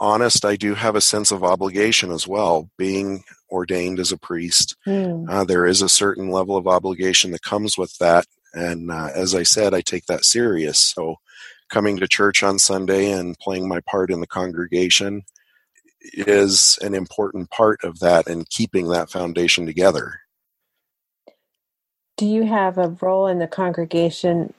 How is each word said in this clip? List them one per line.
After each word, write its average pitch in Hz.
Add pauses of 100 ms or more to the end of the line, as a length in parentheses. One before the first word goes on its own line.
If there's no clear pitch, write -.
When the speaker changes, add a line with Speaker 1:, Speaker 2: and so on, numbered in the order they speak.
Speaker 1:
honest, 107
I 104
do 104
have 107
a 104
sense 104
of 92
obligation 95
as 80
well. 90
Being 95 (280)
ordained 90
as 87
a 90
priest, -
Speaker 2:
Mm. 180
Speaker 1:
uh, 98
there 90
is 92
a 95
certain 95
level 95
of 90
obligation 92
that 85
comes 104
with 90
that. 85 (260)
And, 85
uh, 80
as 92
I 87
said, 101
I 90
take -
that 85
serious. 90
So 82 (520)
coming 104
to 92
church 101
on 98
Sunday 98
and 87
playing 92
my 87
part 92
in 90
the 85
congregation 92 (920)
is 101
an 101
important 95
part 107
of 85
that 87
and 82
keeping 95
that 85
foundation 87
together. 82 (1900)
Speaker 2:
Do 208
you 220
have 196
a 180 (120)
role 190
in 180
the 165
congregation? 170